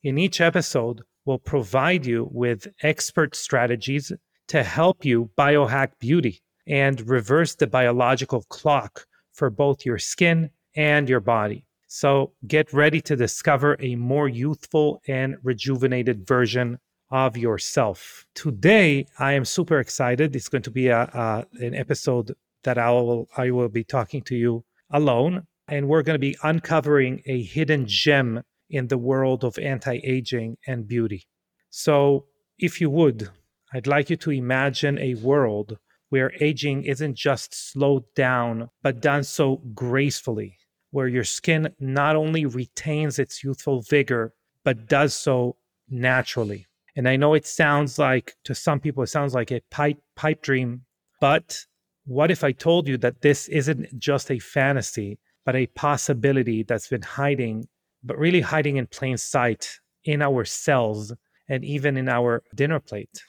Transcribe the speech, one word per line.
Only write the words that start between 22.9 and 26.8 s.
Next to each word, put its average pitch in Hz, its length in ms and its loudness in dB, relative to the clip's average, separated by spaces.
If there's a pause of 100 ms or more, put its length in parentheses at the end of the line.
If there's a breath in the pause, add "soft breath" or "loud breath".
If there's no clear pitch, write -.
will, 120 440 2
I 127 160 0
will 123 160 0
be 110 160 -4
talking 127 380 -4
to 127 160 -8
you 117 260 0 (260)
alone, 147 580 0 (240)
and 143 160 -2
we're 156 140 4
gonna 156 160 0
be 135 240 -2
uncovering 147 840 2